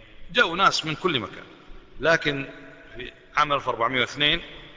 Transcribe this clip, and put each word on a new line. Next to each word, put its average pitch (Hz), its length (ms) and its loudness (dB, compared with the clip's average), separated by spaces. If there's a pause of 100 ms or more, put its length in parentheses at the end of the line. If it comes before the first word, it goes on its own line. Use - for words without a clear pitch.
(320)
جو 180 240 2
ناس 180 300 4
من 156 100 -2
كل 160 240 0
مكان. - 240 -8 (560)
لكن 143 500 2 (460)
في 123 160 -10 (260)
عام 147 160 4
ألف 123 140 0
وأربعمائة 120 340 2
واثنين 147 400 2 (360)